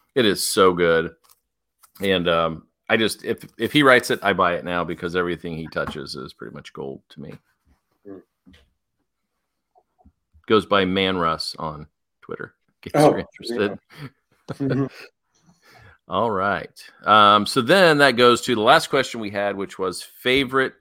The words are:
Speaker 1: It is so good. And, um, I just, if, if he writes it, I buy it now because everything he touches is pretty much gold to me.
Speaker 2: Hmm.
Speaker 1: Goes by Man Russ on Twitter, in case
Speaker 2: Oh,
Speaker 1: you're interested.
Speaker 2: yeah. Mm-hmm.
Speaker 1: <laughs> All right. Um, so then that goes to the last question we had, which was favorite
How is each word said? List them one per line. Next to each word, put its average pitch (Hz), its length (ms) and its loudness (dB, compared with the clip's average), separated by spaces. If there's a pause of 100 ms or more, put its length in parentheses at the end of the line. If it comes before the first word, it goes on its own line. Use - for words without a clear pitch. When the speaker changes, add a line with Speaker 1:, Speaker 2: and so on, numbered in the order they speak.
(140)
Speaker 1:
It 127 120 2
is 90 200 0
so 95 280 4
good. 85 400 0 (840)
And, 92 280 -2
um, 82 380 -2 (220)
I 113 80 2
just, 110 280 -4
if, 113 200 -8 (140)
if 113 140 -4
he 147 100 2
writes 127 280 4
it, 117 120 -4
I 98 120 0
buy 87 200 0
it 85 100 -8
now 87 200 -4
because 85 320 -8
everything 87 400 -6
he 80 120 -10
touches 73 480 -10
is 69 180 -16
pretty - 200 -18
much - 200 -20
gold 67 360 -14
to - 100 -20
me. 69 140 -16 (720)
Speaker 2:
Hmm. 98 120 -20 (2250)
Speaker 1:
Goes 107 200 0
by 98 180 0
Man 95 320 -2
Russ 80 420 -4
on 76 280 -10 (340)
Twitter, - 340 -16 (300)
in - 60 -16
case 147 100 0
Speaker 2:
Oh, 151 100 6
Speaker 1:
you're - 100 -2
interested. 104 580 -6 (220)
Speaker 2:
yeah. - 580 -18
Mm-hmm. 135 300 -4
Speaker 1:
<laughs> - 1200 -20
All 107 220 -2
right. 95 540 -6 (200)
Um, 104 420 6
so - 160 0
then 160 360 4
that 135 180 4
goes 120 260 6
to 127 120 -2
the 107 60 0
last 143 300 4
question 123 300 -2
we 101 100 -8
had, 101 260 -4
which 98 220 -10
was 92 240 -6
favorite 131 800 -2